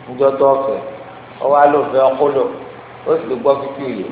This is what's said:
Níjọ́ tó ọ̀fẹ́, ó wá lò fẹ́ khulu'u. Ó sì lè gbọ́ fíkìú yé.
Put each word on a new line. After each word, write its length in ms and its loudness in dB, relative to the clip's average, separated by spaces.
Níjọ́ 280 0
tó 160 2
ọ̀fẹ́, 320 0
ó 120 -6
wá 160 4
lò 200 4
fẹ́ 300 2
khulu'u. 380 0
Ó 120 -10
sì 140 -2
lè 100 -4
gbọ́ 180 2
fíkìú 360 -6
yé. 220 -8